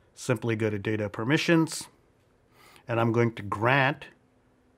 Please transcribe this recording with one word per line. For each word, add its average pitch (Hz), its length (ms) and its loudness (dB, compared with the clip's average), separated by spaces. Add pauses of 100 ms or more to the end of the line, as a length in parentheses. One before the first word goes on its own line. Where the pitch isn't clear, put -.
(160)
Simply 117 400 -2
go 107 140 0
to 104 100 -4
Data 104 300 -4
Permissions, 156 800 0 (1000)
and 117 120 0
I'm 117 120 2
going 117 220 2
to 101 100 -12
grant 131 640 0 (720)